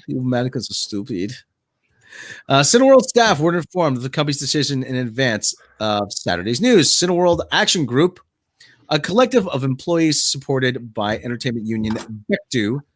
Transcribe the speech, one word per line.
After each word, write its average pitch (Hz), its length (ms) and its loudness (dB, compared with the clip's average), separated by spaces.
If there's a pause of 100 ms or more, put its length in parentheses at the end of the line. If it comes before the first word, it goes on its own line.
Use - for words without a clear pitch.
You 139 140 -6
Americans 127 500 -2
are - 40 -14
stupid. 104 580 -6 (1160)
Uh, 139 120 4
Cineworld 254 420 6
staff 220 380 2
were 170 160 2
informed 160 420 -2
of 120 40 -6
the 131 80 -6
company's 143 280 -2
decision 135 440 -2
in 127 140 -6
advance 120 580 -2 (260)
of 104 320 -2
Saturday's 101 480 -2
news. 208 300 4
Cineworld 175 500 2 (120)
Action 180 320 0
Group, 139 360 0 (680)
a 151 100 0
collective 226 500 2
of 135 160 -4
employees 156 600 0
supported 127 720 -2
by 107 240 -2
entertainment 117 480 -6
union 110 280 -2 (360)
Bectu 131 500 -2 (160)